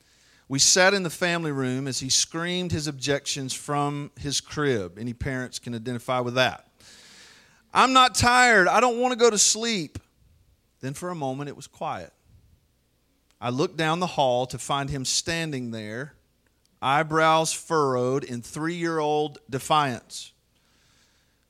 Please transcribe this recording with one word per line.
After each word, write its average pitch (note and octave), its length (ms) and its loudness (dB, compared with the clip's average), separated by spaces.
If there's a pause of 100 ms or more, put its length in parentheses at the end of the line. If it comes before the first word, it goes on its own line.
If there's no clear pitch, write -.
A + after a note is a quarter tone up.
(500)
We C3+ 100 -2
sat F#3+ 340 6
in F#3+ 100 0
the E3+ 60 -2
family E3+ 420 -2
room C3+ 380 -2
as B2 100 -6
he C3 100 -8
screamed F3 600 -2
his D#3 160 -4
objections C#3 640 -4
from D3 680 -4
his C#3 220 -4
crib." G#2+ 580 -4
Any A#2 160 -8
parents B2+ 460 -8
can A#2+ 160 -10
identify B2 460 -4
with B2 140 -4
that. B2+ 360 0 (1000)
"I'm A#3+ 180 4
not B3+ 240 6
tired. A#3+ 540 6
I F#3 100 4
don't A#3+ 180 2
want B3+ 140 0
to B3 60 -2
go A#3 120 6
to G#3+ 80 0
sleep." G#3+ 640 0 (800)
Then C3+ 140 -10
for F3+ 160 -10
a F3+ 60 -6
moment C#3+ 340 -6
it - 80 -14
was C#3+ 100 -18
quiet. B2+ 460 -10 (1300)
I A2+ 80 -4
looked C#3 260 -2
down D#3+ 240 0
the F3+ 80 -2
hall B2+ 400 0
to C3 100 -12
find C#3 320 -4
him C#3 140 -6
standing D3+ 680 -4
there, A2+ 440 -10 (640)
eyebrows D#3+ 720 2
furrowed C3+ 720 0
in A#2+ 180 -8
three-year-old D#3 960 -4 (100)
defiance. C3+ 800 -2 (1200)